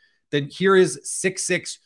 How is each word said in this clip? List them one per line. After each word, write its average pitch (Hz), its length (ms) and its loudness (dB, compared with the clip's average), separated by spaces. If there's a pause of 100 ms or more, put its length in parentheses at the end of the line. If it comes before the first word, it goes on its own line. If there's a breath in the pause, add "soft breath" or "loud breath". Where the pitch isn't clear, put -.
(300)
then 143 180 -2
here 190 260 2
is 185 300 4
six - 400 -6
six, - 420 -6